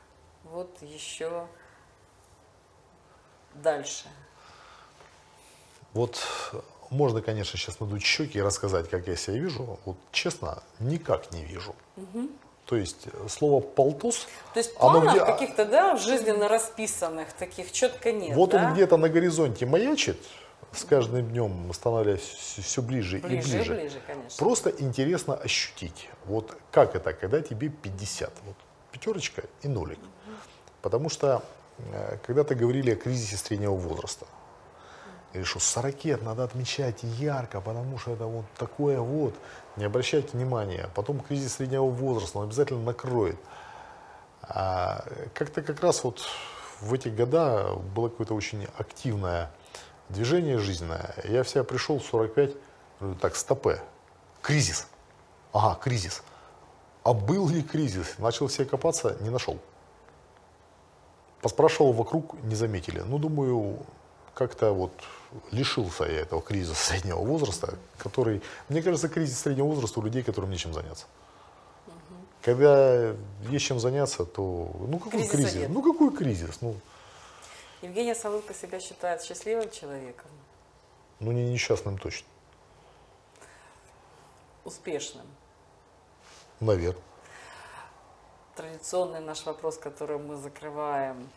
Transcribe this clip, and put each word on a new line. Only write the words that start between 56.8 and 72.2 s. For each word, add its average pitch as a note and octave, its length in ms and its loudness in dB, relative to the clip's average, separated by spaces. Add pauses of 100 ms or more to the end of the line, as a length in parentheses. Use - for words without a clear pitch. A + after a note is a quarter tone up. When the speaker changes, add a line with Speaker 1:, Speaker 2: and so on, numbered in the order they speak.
Speaker 2:
А A#2+ 100 6
был C#3+ 360 4
ли D#3+ 140 2
кризис? A2 560 -2
Начал A#2 300 2
себе C3+ 160 0
копаться, C3 560 0
не G#2 80 -2
нашёл. A#2 280 -2 (1800)
Поспрашивал C#3+ 500 6
вокруг, A#2+ 520 -2
не A2 120 -2
заметили. G#2 460 -2
Ну, B2+ 160 -4
думаю, C3 600 0 (540)
как-то A2+ 380 2
вот F#2 200 0 (600)
лишился G#2 540 0
я D#2 160 0
этого D#2 200 -2
кризиса F2+ 340 -2
среднего F2+ 440 0
возраста, A#2+ 580 -2 (200)
который, G#2+ 440 0 (280)
мне D#3 120 0
кажется, E3 280 2
кризис D3 300 -2
среднего C#3 280 0
возраста C#3 320 -2
у G#2+ 40 0
людей, A#2+ 200 -2
которым G2 280 -4
нечем E2 220 -6
заняться. D#2 320 -8 (800)
Speaker 1:
Мгм. - 380 -20 (160)